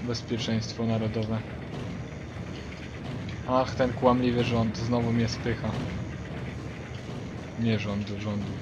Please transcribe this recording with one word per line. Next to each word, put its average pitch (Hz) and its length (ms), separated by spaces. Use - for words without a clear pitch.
Bezpieczeństwo 113 800
narodowe. 110 540
Ach, 127 260
ten 123 180
kłamliwy 123 500
rząd 113 340
znowu 117 340
mnie 117 180
spycha. 113 400
Nie 113 200
rząd, 104 280
rządu. 101 440